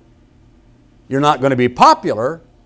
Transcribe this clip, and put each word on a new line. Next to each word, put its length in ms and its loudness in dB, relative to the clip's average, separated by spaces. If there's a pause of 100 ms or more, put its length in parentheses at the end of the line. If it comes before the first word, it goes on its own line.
(1080)
You're 120 -4
not 200 0
gonna 160 0
be 120 0
popular, 720 0 (260)